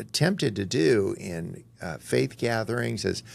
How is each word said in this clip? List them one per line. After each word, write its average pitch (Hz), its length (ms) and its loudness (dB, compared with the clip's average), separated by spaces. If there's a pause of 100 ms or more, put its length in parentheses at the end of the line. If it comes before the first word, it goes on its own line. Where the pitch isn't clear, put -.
(120)
tempted 151 440 2
to 98 80 -2
do 110 540 4
in, 87 460 -8 (180)
uh, 82 160 -6
faith 127 400 0
gatherings 117 640 -2
is 92 180 -2 (120)